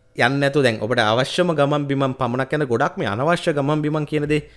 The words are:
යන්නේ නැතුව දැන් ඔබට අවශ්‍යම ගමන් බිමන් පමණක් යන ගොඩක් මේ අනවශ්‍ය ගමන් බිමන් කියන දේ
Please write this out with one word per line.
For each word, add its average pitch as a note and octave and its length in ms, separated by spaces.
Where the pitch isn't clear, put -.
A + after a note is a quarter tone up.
යන්නේ C3 240
නැතුව C#3 240
දැන් A#2 160
ඔබට A#2+ 220
අවශ්‍යම B2+ 480
ගමන් D3 380
බිමන් C3+ 260
පමණක් C3 400
යන D3+ 120
ගොඩක් B2+ 320
මේ C#3 120
අනවශ්‍ය D#3 440
ගමන් D3 280
බිමන් D3+ 240
කියන D3 220
දේ D3 180